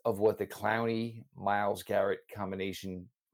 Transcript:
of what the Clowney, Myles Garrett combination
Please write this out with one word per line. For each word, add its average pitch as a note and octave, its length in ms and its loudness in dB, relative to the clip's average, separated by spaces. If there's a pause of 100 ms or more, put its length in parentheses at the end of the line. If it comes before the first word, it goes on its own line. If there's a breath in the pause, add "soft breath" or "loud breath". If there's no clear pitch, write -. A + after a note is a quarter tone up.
of G#2+ 140 2
what G#2 180 6
the G2 100 -2
Clowney, A2+ 760 -2 (100)
Myles G2+ 480 0
Garrett G2 360 2 (140)
combination F#2+ 720 -6 (280)